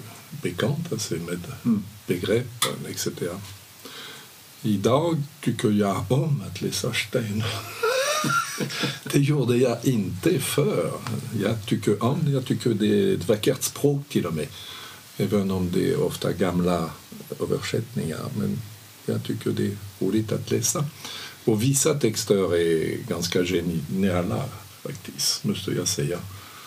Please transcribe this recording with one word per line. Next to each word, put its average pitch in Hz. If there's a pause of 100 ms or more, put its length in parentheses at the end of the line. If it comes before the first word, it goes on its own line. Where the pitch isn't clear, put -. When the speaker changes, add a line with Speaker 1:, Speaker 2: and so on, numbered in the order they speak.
(420)
Speaker 1:
bekantar 110
sig 87
med 85 (240)
Speaker 2:
Mm. 110 (240)
Speaker 1:
begreppen, - (160)
et -
cetera. - (1200)
Idag 131 (180)
tycker -
jag 101
om 143
att -
läsa 107
Steiner. 110 (840)
<laughs> -
Det 147
gjorde 139
jag 123
inte 113
förr. 117 (500)
Jag 110
tycker 107
om, 147 (120)
jag 131
tycker 120
det 104
är 101
ett 98
vackert 117
språk 143
till -
och 85
med. 76 (720)
Även 98
om 92
det 90
är 87
ofta 90
gamla 87 (500)
översättningar. - (180)
Men - (460)
jag 113
tycker 110
det 101
är 101 (220)
roligt -
att 101
läsa. 117 (600)
Och 107
vissa 139
texter 101
är 82 (120)
ganska 87
geniala, 90 (380)
faktiskt, -
måste -
jag 90
säga. 78 (480)